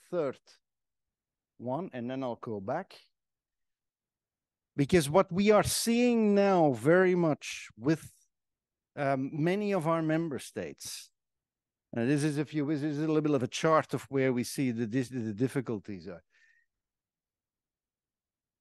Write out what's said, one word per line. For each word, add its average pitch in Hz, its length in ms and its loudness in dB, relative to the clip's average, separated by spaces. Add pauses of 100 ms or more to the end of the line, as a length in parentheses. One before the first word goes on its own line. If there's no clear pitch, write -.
third 151 280 -4 (1200)
one, 123 360 -6
and 123 160 -8
then 131 140 -6
I'll 120 180 -6
go 110 180 -8
back. 135 360 -8 (1800)
Because 143 340 2
what 185 220 4
we 202 200 4
are 208 120 6
seeing 233 720 2
now 185 380 4
very 180 420 4
much - 640 -2
with, 147 340 -2 (840)
um, 139 380 -2
many 190 400 0
of 160 140 0
our 165 140 2
member 156 380 -2
states, - 720 -12 (840)
and 117 160 -2
this 147 140 0
is, 151 140 -2
if 147 160 -6
you, 151 140 -2
this 147 160 -2
is 147 160 -4
a - 20 -4
little 156 200 0
bit 151 120 0
of 123 100 0
a 123 40 -2
chart 156 460 2
of 139 100 -4
where 131 280 0
we 123 120 0
see 127 280 -2
the, 117 140 -4
the 120 480 -4
difficulties 107 720 -4
are. 92 160 -14 (2500)